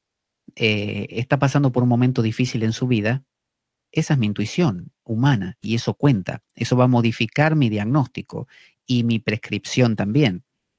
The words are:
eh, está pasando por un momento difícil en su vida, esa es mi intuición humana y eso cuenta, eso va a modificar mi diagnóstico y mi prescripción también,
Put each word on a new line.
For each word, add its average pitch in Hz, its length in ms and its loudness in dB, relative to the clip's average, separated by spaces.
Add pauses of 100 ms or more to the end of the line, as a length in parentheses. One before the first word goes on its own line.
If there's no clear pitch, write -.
(540)
eh, 104 560 -2
está 131 280 -2
pasando 143 340 2
por 123 100 2
un 123 60 2
momento 123 340 2
difícil 113 400 -2
en 113 100 0
su 127 140 -4
vida, 120 380 0 (680)
esa 160 220 0
es 135 40 2
mi 107 80 2
intuición 104 680 -2 (120)
humana 113 560 0
y 110 140 -4
eso 113 200 -2
cuenta, 120 480 0 (120)
eso 123 220 -2
va 123 80 4
a 127 40 4
modificar 120 680 2
mi 131 120 2
diagnóstico 107 800 -4 (380)
y 120 180 0
mi 117 140 0
prescripción 107 800 -2
también, 104 480 0 (340)